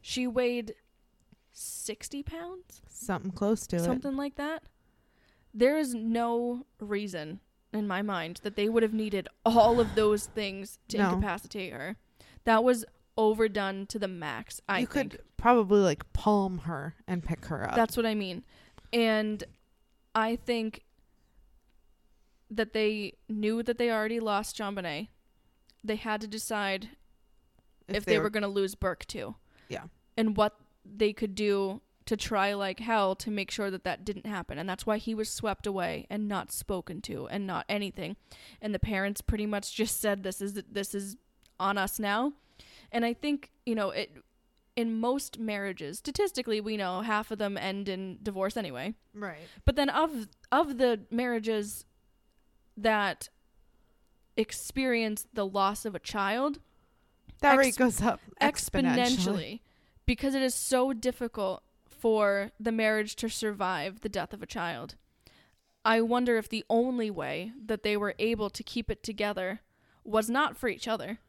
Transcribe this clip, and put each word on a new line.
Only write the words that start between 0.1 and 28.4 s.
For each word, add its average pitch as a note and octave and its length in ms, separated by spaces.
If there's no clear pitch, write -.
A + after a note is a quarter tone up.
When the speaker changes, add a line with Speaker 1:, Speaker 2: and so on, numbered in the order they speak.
Speaker 1:
weighed A#3+ 480
sixty - 680
pounds? F4 680
Speaker 2:
Something - 440
close G#3 360
to F3 80
it. E3+ 80
Speaker 1:
Something C4 320
like C#4+ 200
that. D#4 260
There B3+ 240
is C4 160
no A#3 720
reason G3 600
in G#3+ 140
my F#3+ 160
mind F#3 400
that G#3 140
they G#3 120
would A3+ 140
have G#3+ 120
needed G#3 340
all A#3 360
of G#3+ 140
those G#3+ 320
things G3 520
to G#3+ 100
Speaker 2:
No. G3 120
Speaker 1:
incapacitate F#3 640
her. F3 240
That A3+ 200
was B3 200
overdone G#3+ 680
to A3 100
the G3 100
max, D3+ 600
I F#3+ 120
Speaker 2:
You B3 60
Speaker 1:
think. C4+ 260
Speaker 2:
could - 100
probably, G#3+ 440
like, F3 340
palm G3 460
her D#3 340
and F3+ 160
pick - 240
her - 220
up. - 60
Speaker 1:
That's A3+ 220
what A3+ 100
I A3 80
mean. F#3+ 300
And G#3+ 520
I A3+ 220
think A3+ 480
that A3 220
they G#3+ 420
knew G#3+ 340
that A#3 160
they A#3+ 120
already A3 300
lost G#3+ 360
JonBenét. G3 520
They G#3+ 120
had G#3+ 240
to A3 60
decide G#3 640
Speaker 2:
If G3 80
Speaker 1:
if G#3 80
Speaker 2:
they - 80
Speaker 1:
they G#3+ 60
Speaker 2:
were - 60
Speaker 1:
were G#3 60
gonna G#3 180